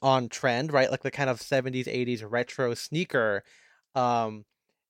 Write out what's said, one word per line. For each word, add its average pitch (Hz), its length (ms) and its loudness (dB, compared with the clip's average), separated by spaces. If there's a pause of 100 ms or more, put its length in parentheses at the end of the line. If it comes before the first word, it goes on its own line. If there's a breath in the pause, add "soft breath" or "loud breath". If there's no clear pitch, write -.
on 131 280 4
trend, 135 440 0
right? 131 180 4
Like, 131 120 -2
the 131 80 -2
kind 139 180 -2
of 120 120 -4
seventies, 127 460 -2
eighties 123 360 -2
retro 120 500 -2
sneaker. 117 720 0 (520 soft breath)
Um, 117 500 0 (440)